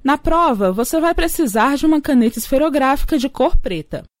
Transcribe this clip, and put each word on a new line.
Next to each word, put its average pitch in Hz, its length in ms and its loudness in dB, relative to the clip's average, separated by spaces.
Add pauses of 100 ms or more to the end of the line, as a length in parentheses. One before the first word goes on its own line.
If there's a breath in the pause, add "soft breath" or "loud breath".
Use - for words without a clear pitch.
Na 277 140 2
prova, 294 540 0
você 233 280 -2
vai 339 140 0
precisar 277 640 0
de 247 100 -2
uma 294 160 2
caneta 240 380 0
esferográfica 277 800 0
de 269 100 -2
cor 294 260 0
preta. 165 480 -2 (160)